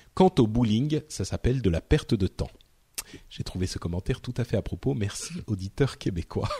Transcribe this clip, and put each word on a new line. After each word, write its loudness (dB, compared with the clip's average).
Quant 8
au 8
bullying, 2
ça -4
s'appelle 0
de 4
la 2
perte 2
de 2
temps. -4
J'ai -10
trouvé -4
ce -4
commentaire -4
tout -8
à -2
fait -2
à 0
propos. -4
Merci, -6
auditeur -2
québécois. -4